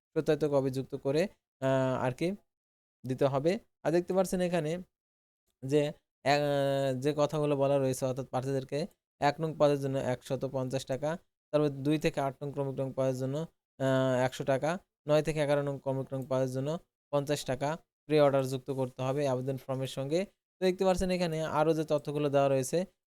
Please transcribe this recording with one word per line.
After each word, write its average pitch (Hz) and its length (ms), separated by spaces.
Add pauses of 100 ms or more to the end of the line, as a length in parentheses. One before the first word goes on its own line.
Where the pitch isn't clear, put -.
(160)
সত্যায়িত 151 280
কপি 139 280
যুক্ত 131 240
করে, 139 260 (400)
আহ, 131 440
আর 131 80
কি 160 140 (760)
দিতে 127 220
হবে। 139 260 (320)
আর 147 80
দেখতে 175 220
পাচ্ছেন 185 280
এখানে 170 300 (920)
যে, 139 240
আহ, 139 1120
যে 139 180
কথাগুলো 147 380
বলা 139 220
রয়েছে, 131 280
অর্থাৎ 127 220
প্রার্থীদেরকে 135 520 (420)
এক 143 180
নং 160 100 (100)
পদের 147 200
জন্য 135 180
একশত 127 480
পঞ্চাশ 131 400
টাকা, 135 240 (440)
তারপর 151 160
দুই 139 280
থেকে 156 240
আট 139 220
নং 143 80
ক্রমিক 135 280
রং 135 140
পাওয়ার 131 240
জন্য, 131 180 (440)
আহ, 131 340 (120)
একশো - 180
টাকা, 139 260 (380)
নয় 151 140
থেকে 156 200
এগারো 143 200
নং 143 180
ক্রমিক 135 340
রং 131 120
পাওয়ার 131 260
জন্য 131 180 (440)
পঞ্চাশ 143 320
টাকা 139 240 (360)
প্রি 151 140
অর্ডার 139 280
যুক্ত 131 240
করতে 131 320
হবে 135 240
আবেদন 131 300
ফর্মের 131 400
সঙ্গে। 139 220 (420)
তো - 60
দেখতে 185 180
পাচ্ছেন 185 260
এখানে 175 340
আরও 156 280
যে 156 100
তথ্যগুলো 147 460
দেওয়া 139 200
রয়েছে, 135 280 (300)